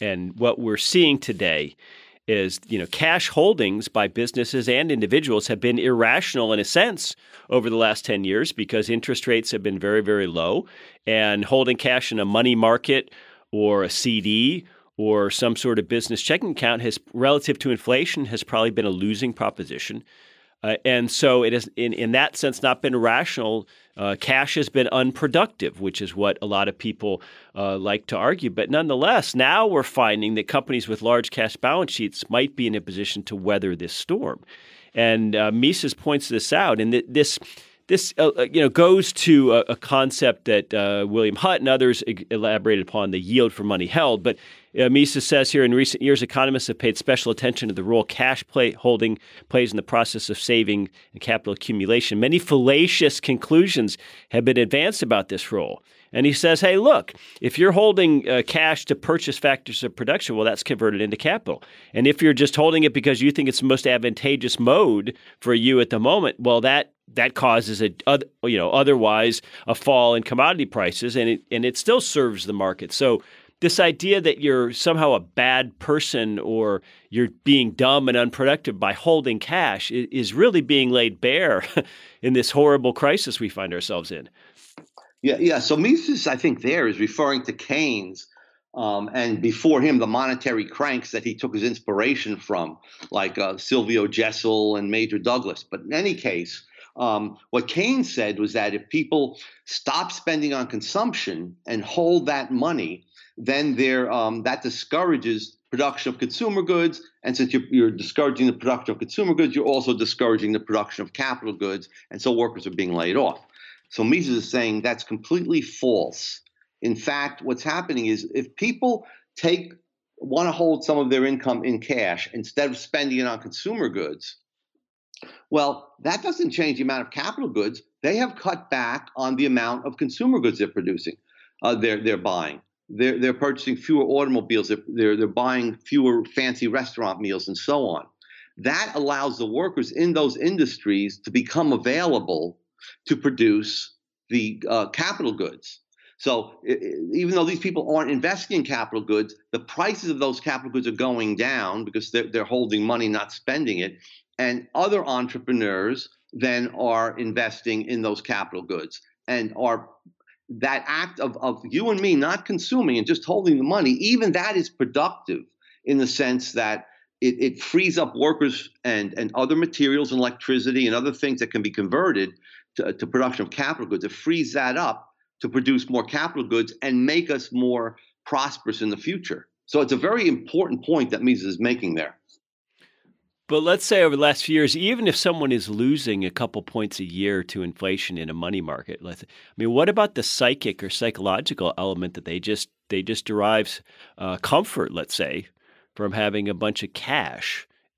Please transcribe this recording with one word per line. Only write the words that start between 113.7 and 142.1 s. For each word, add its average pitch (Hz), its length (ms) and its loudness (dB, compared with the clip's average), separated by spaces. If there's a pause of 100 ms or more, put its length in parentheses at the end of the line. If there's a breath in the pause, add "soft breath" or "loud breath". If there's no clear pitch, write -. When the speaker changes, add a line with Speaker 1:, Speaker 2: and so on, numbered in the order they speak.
Speaker 2:
So - 160 -4
Mises 139 320 0
is 110 140 -6
saying 110 320 -2
that's 117 220 -4
completely 160 580 -2
false. - 800 -4 (400)
In 113 120 -2
fact, 143 460 -4
what's 127 220 -6
happening 156 440 -4
is 110 280 -2
if 127 220 -6
people 247 500 -2 (300 loud breath)
take, 175 360 -2 (460)
wanna 160 340 -2
hold 160 320 2
some 151 140 2
of 139 100 0
their 131 160 2
income 131 400 -2
in 117 160 -2
cash 104 540 -4
instead 117 340 -2
of 123 80 -6
spending 139 420 -4
it 127 80 0
on 113 140 -6
consumer 180 480 -6
goods, 78 480 -8 (1160 loud breath)
well, 143 520 -2
that 175 200 -2
doesn't 349 280 -2
change 156 260 -2
the 131 80 -4
amount 131 220 -4
of - 40 -20
capital 196 380 -8
goods. 107 320 -4 (220)
They 175 140 0
have 240 200 -4
cut 175 340 -6
back 127 460 -4
on 131 200 -2
the 139 100 2
amount 123 400 0
of 143 100 -10
consumer 233 440 0
goods 117 180 0
they're 101 100 0
producing, 90 480 -6 (460 soft breath)
uh, 120 140 2
they're, 107 260 0
they're 110 160 0
buying. 87 420 -4 (320)
They're, 120 280 0
they're 127 140 0
purchasing 135 420 -4
fewer 151 260 2
automobiles. 127 640 0
They're, 104 220 -4
they're, 107 280 2
they're 107 120 0
buying 120 480 -2
fewer 127 480 2
fancy 127 420 -4
restaurant 113 540 -4
meals 98 260 -6
and 95 100 -8
so 143 300 -2
on. 80 180 -6 (520 soft breath)
That 165 400 -4
allows 139 420 -2
the 120 80 -4
workers 143 460 -4
in 170 200 2
those 147 240 0
industries 123 840 -2
to - 100 -12
become 143 420 0
available 113 840 -2 (480 loud breath)